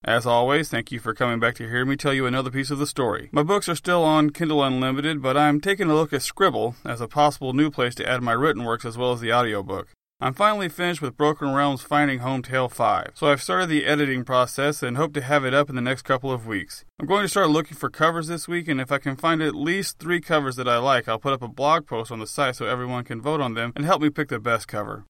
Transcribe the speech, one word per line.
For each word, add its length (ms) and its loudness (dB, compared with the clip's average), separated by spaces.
As 220 0
always, 420 2
thank 240 -4
you 80 -8
for 140 -4
coming 260 0
back 140 2
to 160 -10
hear 160 0
me 100 0
tell 160 0
you 140 0
another 240 0
piece 200 -4
of 80 -2
the 80 0
story. 460 -2
My 100 2
books 240 2
are 80 -2
still 300 2
on 240 6
Kindle 340 0
Unlimited, 600 0
but 160 2
I'm 200 4
taking 300 0
a 60 4
look 180 2
at 80 -2
Scribble 640 0
as 160 -6
a 80 -6
possible 460 2
new 160 2
place 240 -2
to 120 -6
add 140 0
my 120 0
written 320 0
works 200 -4
as 140 -8
well 140 0
as 100 -4
the 100 0
audiobook. 560 0
I'm 120 -2
finally 360 0
finished 340 -4
with 160 -6
Broken 340 2
Realm's 300 2
Finding 380 2
Home 200 -2
Tale 280 -2
five, 460 0
so 120 0
I've 160 4
started 260 0
the 160 2
editing 400 0
process 580 0
and 140 -4
hope 180 -2
to 60 -2
have 240 0
it 80 0
up 160 4
in 60 -10
the 80 -2
next 200 -2
couple 300 0
of 140 -6
weeks. 380 -6
I'm 80 -6
going 160 2
to 60 -2
start 220 2
looking 260 0
for 140 -4
covers 380 0
this 180 -8
week, 220 -4
and 120 0
if 120 -4
I 60 0
can 180 -4
find 260 0
at 140 -2
least 420 -2
three 220 -2
covers 360 0
that 120 -2
I 100 4
like, 300 2
I'll 100 0
put 140 -2
up 100 -2
a 60 -8
blog 380 0
post 260 -6
on 80 -8
the 80 -10
site 280 -2
so 80 -6
everyone 400 -4
can 160 -10
vote 200 -2
on 140 -2
them 200 -4
and 100 -4
help 160 2
me 80 4
pick 200 -2
the 100 -6
best 300 -2
cover. 420 -8